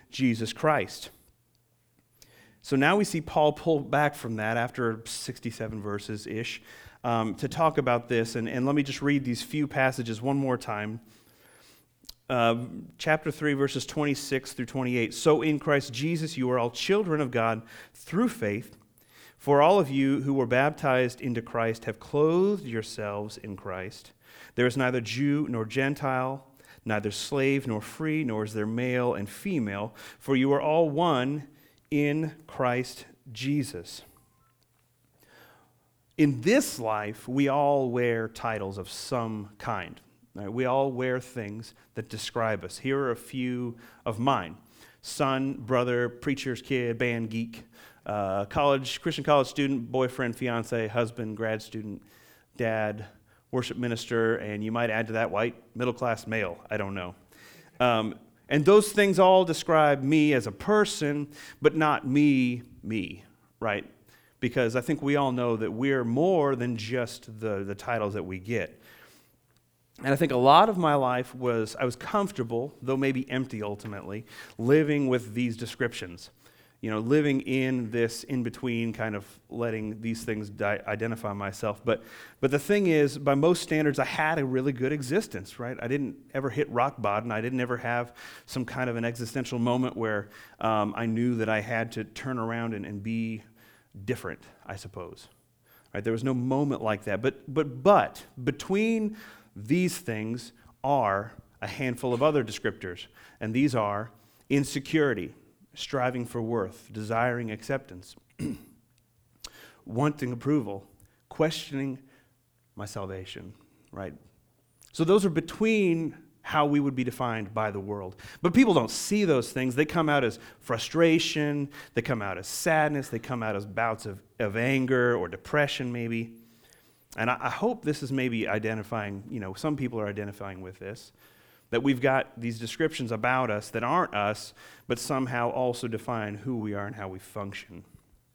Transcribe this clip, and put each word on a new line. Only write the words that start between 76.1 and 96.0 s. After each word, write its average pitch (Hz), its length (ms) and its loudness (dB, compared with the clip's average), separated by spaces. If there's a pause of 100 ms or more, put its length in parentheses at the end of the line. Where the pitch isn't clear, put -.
You 110 80 -4
know, 107 100 -2
living 139 420 4
in 131 500 0
this 117 320 0
in-between, 117 720 -2
kind 110 200 -4
of 101 120 -6 (240)
letting 110 500 -4
these 113 240 -4
things 107 260 -4
di-, 104 380 -2
identify 110 460 -4
myself. 101 500 -4
But, 113 220 0 (340)
but 135 120 2
the 143 80 4
thing 202 280 2
is, 151 300 6
by 143 180 2
most 170 260 4
standards, 151 380 2
I 160 60 2
had 156 340 0
a 139 60 2
really 131 260 0
good 131 220 0
existence, 143 640 -4
right? 123 220 -8
I 117 80 -4
didn't 135 260 -2 (180)
ever 135 160 -2
hit 139 200 -2
rock 123 320 0
bottom. 107 320 0
I 107 80 -2
didn't 127 180 -2
ever 123 160 -2
have 120 380 -2 (320)
some 131 180 -4
kind 127 260 -4
of 117 60 -2
an 117 80 -2
existential 120 560 -4
moment 123 380 2
where, 107 320 -2 (320)
um, 107 340 2
I 117 100 -4
knew 117 300 0
that 110 140 0
I 107 100 2
had 113 340 -4
to 110 120 -6
turn 127 340 -8
around 113 340 -4
and, 98 120 -8
and 101 180 -8
be 113 400 -4 (640)
different, 101 360 -6 (240)
I 98 120 -12
suppose. - 500 -14 (640)
Right? 101 80 -6